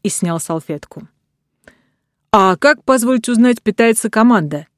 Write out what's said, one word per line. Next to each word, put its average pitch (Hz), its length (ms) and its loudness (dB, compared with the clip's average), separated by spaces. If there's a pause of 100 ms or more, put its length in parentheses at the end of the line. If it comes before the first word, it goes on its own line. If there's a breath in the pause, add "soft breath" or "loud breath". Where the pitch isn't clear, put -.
и 196 80 -4
снял 170 280 -6
салфетку. 156 680 -12 (1300 soft breath)
«А 190 220 4
как, 294 280 0
позвольте 247 480 0
узнать, 240 280 2
питается 226 480 0
команда? 180 580 0 (120)